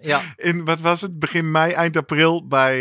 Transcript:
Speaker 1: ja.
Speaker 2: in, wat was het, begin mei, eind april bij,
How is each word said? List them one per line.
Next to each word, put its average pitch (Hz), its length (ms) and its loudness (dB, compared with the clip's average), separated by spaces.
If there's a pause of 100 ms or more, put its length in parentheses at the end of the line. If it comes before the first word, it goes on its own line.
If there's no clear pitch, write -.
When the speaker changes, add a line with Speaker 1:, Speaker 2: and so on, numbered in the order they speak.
Speaker 1:
ja. 147 200 0 (140)
Speaker 2:
in, 170 300 -2
wat 160 140 0
was 170 220 0
het, 180 180 -10
begin 160 320 -2
mei, 160 200 2
eind 165 260 0
april 160 500 0
bij, 131 340 2